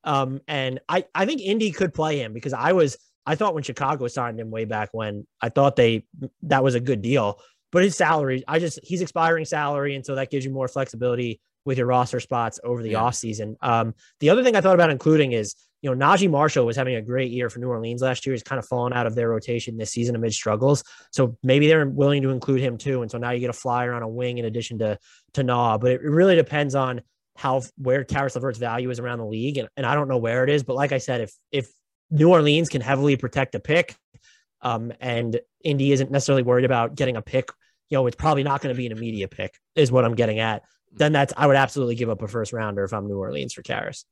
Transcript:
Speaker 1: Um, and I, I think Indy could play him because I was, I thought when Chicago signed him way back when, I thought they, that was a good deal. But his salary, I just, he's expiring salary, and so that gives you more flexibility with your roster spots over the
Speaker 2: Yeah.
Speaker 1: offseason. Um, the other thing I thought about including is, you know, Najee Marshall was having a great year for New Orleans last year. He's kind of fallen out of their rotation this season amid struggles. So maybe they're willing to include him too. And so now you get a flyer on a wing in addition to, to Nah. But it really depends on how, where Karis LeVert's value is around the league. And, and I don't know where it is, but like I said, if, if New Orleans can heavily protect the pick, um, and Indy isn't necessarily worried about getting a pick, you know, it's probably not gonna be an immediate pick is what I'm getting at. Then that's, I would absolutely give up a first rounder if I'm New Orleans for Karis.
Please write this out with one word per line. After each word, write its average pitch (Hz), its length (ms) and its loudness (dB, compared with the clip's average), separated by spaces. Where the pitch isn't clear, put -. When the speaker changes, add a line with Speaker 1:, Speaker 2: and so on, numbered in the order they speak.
Speaker 1:
Um, 135 440 -2
and 131 400 -4
I, 180 160 0
I 185 100 0
think 277 160 -2
Indy 214 300 0
could 170 240 -2
play 156 260 -2
him 113 120 -8
because 117 200 -8
I 135 200 0
was, 165 260 2
I 151 120 -2
thought 196 180 0
when 151 80 -4
Chicago 135 460 -4
signed 120 300 -6
him 113 120 -10
way 113 140 -4
back 107 280 -4
when, 107 340 -8
I 113 80 -2
thought 139 280 4
they, 113 280 4
that 139 220 2
was 131 100 2
a 117 60 2
good 123 200 -2
deal. 113 400 0
But 180 140 4
his 196 120 2
salary, 147 520 2
I 156 100 0
just, 165 240 -4
he's 180 200 -4
expiring 165 420 0
salary, 143 500 -2
and 135 100 -10
so 139 120 -6
that 135 140 -4
gives 139 140 -4
you 135 60 -6
more 131 180 -4
flexibility 123 720 -4
with 131 120 -2
your 123 100 0
roster 131 320 2
spots 117 460 -4
over 120 180 -4
the 113 80 -6
Speaker 2:
Yeah. 110 100 0
Speaker 1:
offseason. 110 600 -4
Um, 113 340 0
the 147 100 6
other 233 120 6
thing 240 140 4
I 196 40 6
thought 185 140 6
about 170 160 6
including 147 420 4
is, 107 220 -4
you 135 120 -2
know, 135 120 2
Najee 190 240 6
Marshall 143 360 2
was 117 100 -2
having 127 200 -2
a 110 60 -4
great 123 280 -2
year 123 200 -4
for 120 100 -14
New 123 80 -6
Orleans 120 320 -4
last 131 240 -2
year. 135 80 -2
He's 120 100 -4
kind 135 160 -6
of 117 80 -10
fallen 123 260 -2
out 123 140 -2
of 113 80 -2
their 117 140 0
rotation 113 480 -4
this 110 160 -8
season 117 240 -2
amid 113 160 -2
struggles. 117 500 0
So 120 300 0
maybe 143 260 4
they're 156 180 6
willing 139 360 2
to 131 80 0
include 131 300 0
him 123 180 -2
too. 131 240 -4
And 113 80 -8
so 120 80 -8
now 120 120 -4
you 123 80 -2
get 123 120 -4
a - 20 -6
flyer 123 400 -2
on 120 100 -6
a 113 60 -8
wing 123 300 -6
in 117 60 -6
addition 113 340 -6
to, 107 200 -2
to 139 100 0
Nah. 120 340 2
But 123 140 2
it 127 100 -2
really 170 320 6
depends 147 400 2
on 127 280 -2
how, 131 260 -2
where 131 260 0
Karis 139 320 -2
LeVert's 123 240 -4
value 123 320 -4
is 120 80 -6
around 120 200 -6
the 113 80 -8
league. 120 320 -4
And, 113 180 -6
and 131 100 -4
I 127 80 2
don't 147 140 0
know 131 80 0
where 117 260 0
it 135 80 2
is, 147 140 2
but 127 100 -6
like 139 160 0
I 139 80 0
said, 123 220 -4
if, 107 120 -8
if 135 160 -4
New 156 200 6
Orleans 156 380 6
can 139 120 -2
heavily 135 360 2
protect 131 360 -4
the 107 80 -6
pick, - 340 0
um, 117 380 -6
and 117 380 -2
Indy 139 300 2
isn't 135 180 2
necessarily 135 320 2
worried 123 220 4
about 123 320 0
getting 131 200 -2
a 107 60 -8
pick, - 280 -4
you 147 80 -2
know, 131 120 2
it's 117 80 -6
probably 151 260 2
not 139 200 -2
gonna 131 120 -4
be 123 120 -4
an 113 60 -8
immediate 110 380 -6
pick - 240 -10
is 139 160 4
what 127 120 6
I'm 113 120 0
getting 110 240 0
at. 110 240 -2
Then 151 220 2
that's, 143 240 4
I 147 100 4
would 139 80 6
absolutely 131 400 2
give 117 160 -2
up 104 120 -4
a 113 40 -8
first 107 260 -6
rounder 107 300 -4
if 98 100 -4
I'm 104 140 -6
New 101 120 -4
Orleans 71 340 -6
for - 100 -16
Karis. - 500 -8